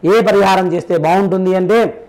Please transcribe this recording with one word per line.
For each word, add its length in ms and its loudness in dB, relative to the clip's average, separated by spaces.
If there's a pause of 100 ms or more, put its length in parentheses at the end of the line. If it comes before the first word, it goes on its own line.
(120)
ఏ 40 2 (120)
పరిహారం 460 2
చేస్తే 220 -4 (100)
బాగుంటుంది 540 0
అంటే 200 0 (300)